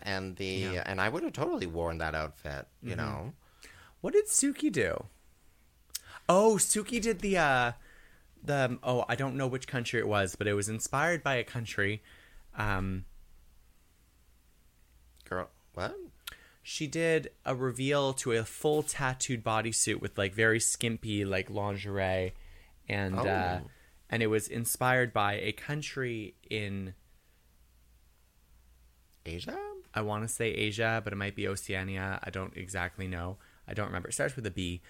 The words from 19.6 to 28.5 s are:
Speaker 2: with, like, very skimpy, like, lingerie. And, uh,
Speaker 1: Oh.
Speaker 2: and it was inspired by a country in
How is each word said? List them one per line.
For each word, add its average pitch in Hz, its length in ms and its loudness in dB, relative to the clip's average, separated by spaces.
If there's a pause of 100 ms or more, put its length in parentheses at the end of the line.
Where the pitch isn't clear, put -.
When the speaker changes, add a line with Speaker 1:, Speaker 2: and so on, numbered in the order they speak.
Speaker 2:
with, - 180 -6
like, 98 160 2
very 110 260 6
skimpy, 110 640 0
like, 95 260 0
lingerie. 98 840 0 (540)
And, 98 300 0
uh, 92 440 0
Speaker 1:
Oh. - 80 -14 (400)
Speaker 2:
and 113 120 2
it 110 60 4
was 107 200 2
inspired 127 640 2
by 101 220 4
a 104 180 -2
country 127 800 -6 (140)
in 98 460 -4 (2250)